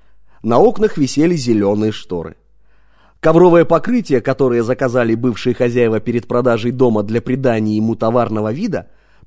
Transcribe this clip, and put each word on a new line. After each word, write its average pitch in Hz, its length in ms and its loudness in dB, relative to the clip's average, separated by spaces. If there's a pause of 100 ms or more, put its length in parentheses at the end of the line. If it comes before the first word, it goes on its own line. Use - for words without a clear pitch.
(420)
На 117 180 2
окнах 202 360 2
висели 156 380 0
зелёные 107 560 0
шторы. 82 460 -10 (840)
Ковровое 170 440 6
покрытие, 165 560 0
которое 123 440 0
заказали 120 500 0
бывшие 120 400 -2
хозяева 120 460 0
перед 117 260 -4
продажей 120 460 0
дома 120 320 2
для 110 160 -2
придания 113 560 -2
ему 110 180 -2
товарного 107 580 -2
вида, 151 380 -8 (360)